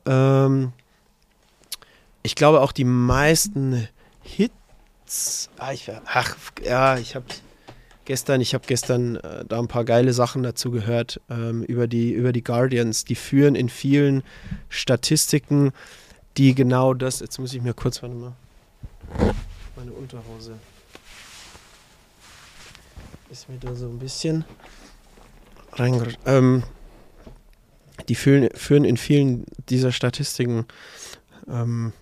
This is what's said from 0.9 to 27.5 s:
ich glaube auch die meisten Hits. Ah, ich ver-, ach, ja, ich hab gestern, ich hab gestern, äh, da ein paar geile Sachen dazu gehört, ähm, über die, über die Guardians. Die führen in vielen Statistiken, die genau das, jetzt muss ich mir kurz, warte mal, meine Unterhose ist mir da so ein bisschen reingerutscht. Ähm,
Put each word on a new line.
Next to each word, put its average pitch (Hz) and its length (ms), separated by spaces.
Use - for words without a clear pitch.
ich - 120
glaube 151 260
auch 139 100
die 131 140
meisten 131 1040
Hits. - 1400
Ah, 135 160
ich - 120
ver-, 95 200
ach, - 320
ja, 131 340
ich 117 180
hab 127 80
gestern, 135 340
ich 120 140
hab 131 140
gestern, 123 500
äh, - 260
da 113 160
ein 120 80
paar 120 180
geile 120 280
Sachen 123 300
dazu 120 280
gehört, 117 480
ähm, 117 340
über 120 240
die, 117 260
über 123 180
die 120 120
Guardians. 120 600
Die 117 100
führen 139 400
in 127 140
vielen 139 540
Statistiken, 143 1000
die 135 180
genau 131 380
das, 127 260
jetzt - 200
muss 127 140
ich 123 80
mir 120 120
kurz, - 280
warte 123 140
mal, 120 180
meine 120 160
Unterhose 113 640
ist - 200
mir 127 80
da 127 180
so 123 120
ein 120 120
bisschen 160 440
reingerutscht. 120 520
Ähm, 127 380